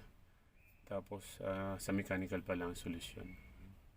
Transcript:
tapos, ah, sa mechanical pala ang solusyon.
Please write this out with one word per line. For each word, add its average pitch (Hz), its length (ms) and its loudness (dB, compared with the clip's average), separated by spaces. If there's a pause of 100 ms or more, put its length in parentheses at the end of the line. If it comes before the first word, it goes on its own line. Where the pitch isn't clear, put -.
(840)
tapos, 98 560 -4
ah, 95 400 2
sa 98 160 4
mechanical 95 480 4
pala 87 240 4
ang 87 80 0
solusyon. 90 560 -4 (640)